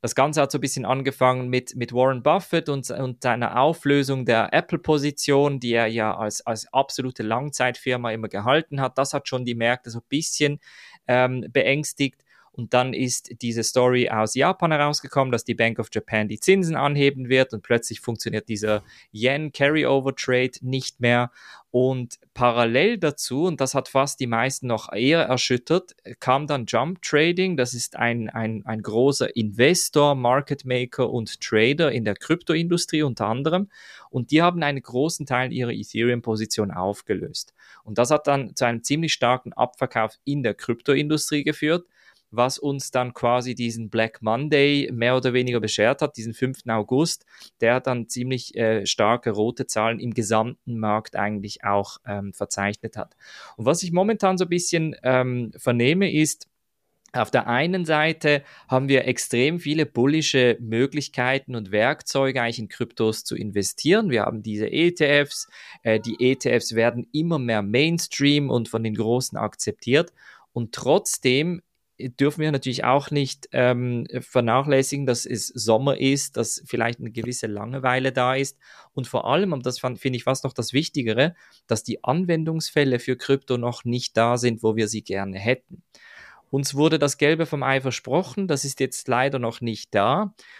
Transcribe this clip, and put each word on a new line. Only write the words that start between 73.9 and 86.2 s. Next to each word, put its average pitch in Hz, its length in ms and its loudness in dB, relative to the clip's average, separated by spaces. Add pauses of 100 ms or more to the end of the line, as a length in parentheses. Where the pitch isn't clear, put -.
vernachlässigen, 135 880 0
dass 120 180 0
es - 220 -6
Sommer 113 540 2
ist, 139 360 0
dass 120 300 -4
vielleicht 117 320 -2
eine 120 140 -12
gewisse 117 340 -6
Langeweile 127 640 -2
da 127 240 0
ist. 135 240 -4 (340)
Und 127 140 -6
vor - 200 -4
allem, 175 260 2
und 127 140 -4
das 127 120 -4
fand, 123 220 -6
finde 127 160 -2
ich 120 80 -8
fast 131 180 0
noch 131 120 -6
das - 180 -4
Wichtigere, 135 640 0 (320)
dass 110 160 -2
die - 180 -8
Anwendungsfälle 160 960 0
für 123 180 -2
Krypto 139 400 -2
noch 120 280 -4
nicht 123 320 -4
da 117 200 4
sind, 117 280 -2
wo 110 100 4
wir 110 140 0
sie 110 160 -8
gerne 98 340 -6
hätten. 120 460 -2 (640)